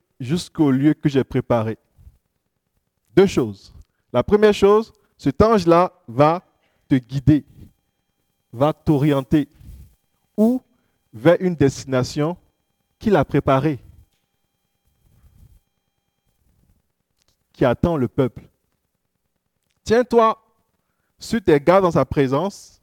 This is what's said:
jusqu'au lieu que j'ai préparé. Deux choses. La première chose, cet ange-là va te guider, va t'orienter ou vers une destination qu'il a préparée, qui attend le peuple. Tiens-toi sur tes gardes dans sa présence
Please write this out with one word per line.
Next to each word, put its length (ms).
jusqu'au 520
lieu 220
que 140
j'ai 160
préparé. 540
Deux 120
choses. 460
La 120
première 300
chose, 380
cet 240
ange-là 520
va 360
te 80
guider, 500
va 220
t'orienter 720
ou 260
vers 260
une 160
destination 800
qu'il 180
a 80
préparée, 560
qui 120
attend 320
le 100
peuple. 400
Tiens-toi 580
sur 260
tes 160
gardes 240
dans 80
sa 140
présence 760